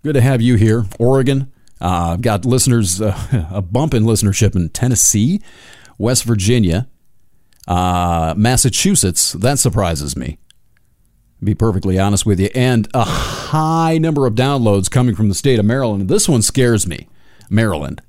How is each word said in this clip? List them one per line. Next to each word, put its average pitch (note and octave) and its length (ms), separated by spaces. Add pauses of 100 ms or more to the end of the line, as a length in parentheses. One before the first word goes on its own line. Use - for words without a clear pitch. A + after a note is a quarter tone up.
Good D3 120
to C3 80
have C3 180
you B2 140
here. A2 320 (120)
Oregon. C3+ 540 (280)
Uh, F2 340
I've F#2+ 80
got G#2 220
listeners, A#2 580
uh, F#2+ 460
<laughs> - 40
a G2+ 80
bump A#2 320
in A2 120
listenership G#2 520
in E2+ 140
Tennessee, B2 720 (560)
West A#2+ 260
Virginia, G#2+ 640 (800)
uh, F2 680
Massachusetts. A#2+ 960
That B2+ 260
surprises D2 580
me, B1+ 220 (1040)
to - 40
be G2 100
perfectly F#2 440
honest G2 260
with G2 160
you. G2 140
And B2 400
a A#2+ 100
high D#3+ 960
number D3+ 280
of A2 80
downloads A2+ 560
coming B2 240
from G#2+ 140
the F#2+ 60
state B2+ 240
of G2+ 60
Maryland. G#2+ 440
This F#3+ 200
one A#2 120
scares A#2 460
me. - 220 (420)
Maryland. E2+ 580